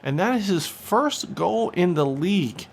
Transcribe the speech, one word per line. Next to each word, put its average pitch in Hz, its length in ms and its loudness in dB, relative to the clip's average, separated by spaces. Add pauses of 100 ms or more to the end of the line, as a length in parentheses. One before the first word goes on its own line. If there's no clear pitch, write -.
and 135 160 -2
that 220 160 2
is 214 120 0
his 175 200 0
first - 680 -2
goal 220 360 0
in 180 220 2
the 151 120 2
league. 143 680 0